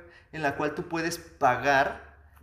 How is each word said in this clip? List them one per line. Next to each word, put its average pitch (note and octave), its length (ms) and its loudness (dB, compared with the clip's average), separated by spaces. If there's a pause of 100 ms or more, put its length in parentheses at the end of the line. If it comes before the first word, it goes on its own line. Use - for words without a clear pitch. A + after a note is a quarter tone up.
(320)
en D#3 100 -8
la C#3+ 140 0
cual D3 180 -2
tú - 140 -8
puedes E3 300 -4
pagar, C3+ 960 0 (280)